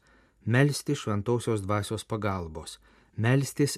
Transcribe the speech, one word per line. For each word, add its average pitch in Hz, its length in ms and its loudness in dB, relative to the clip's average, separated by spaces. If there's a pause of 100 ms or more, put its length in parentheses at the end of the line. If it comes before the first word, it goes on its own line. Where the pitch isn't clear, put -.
(440)
melsti 139 520 2
šventosios 110 680 0
dvasios 104 400 -2
pagalbos, 92 760 -6 (380)
melstis 131 600 2